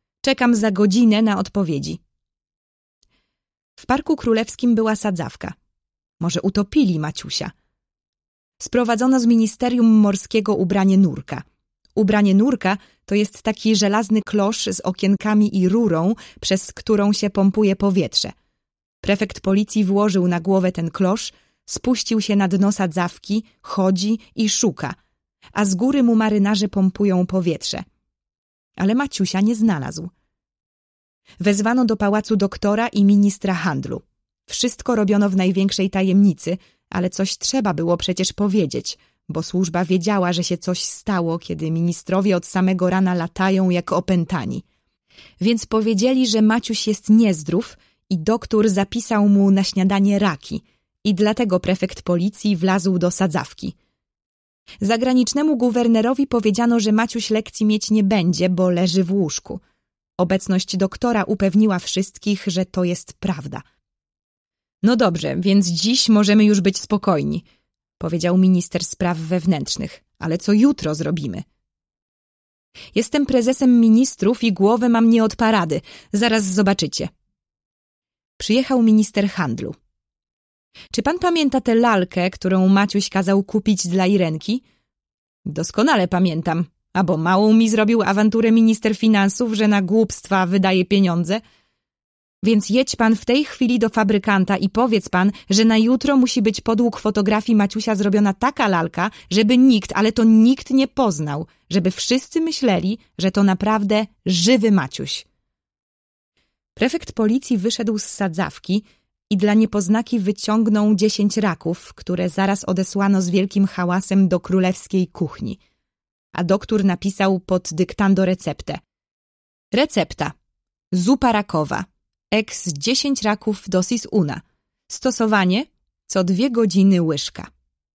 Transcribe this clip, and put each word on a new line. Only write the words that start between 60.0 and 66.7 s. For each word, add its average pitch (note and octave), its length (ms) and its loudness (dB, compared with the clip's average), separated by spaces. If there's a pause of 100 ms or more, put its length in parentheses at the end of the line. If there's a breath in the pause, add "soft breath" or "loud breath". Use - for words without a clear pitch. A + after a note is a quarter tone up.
Obecność F#3 580 -2
doktora G3+ 480 -2
upewniła G3 540 2
wszystkich, - 680 -6
że F#3 200 -4
to F#3 180 -4
jest F3 280 -6
prawda. D3+ 500 -8 (1200)
„No A#3 140 2
dobrze, D#3+ 400 -2
więc F#3+ 300 2
dziś F#3+ 420 -2
możemy G#3 360 4
już G#3 160 4
być F#3+ 180 0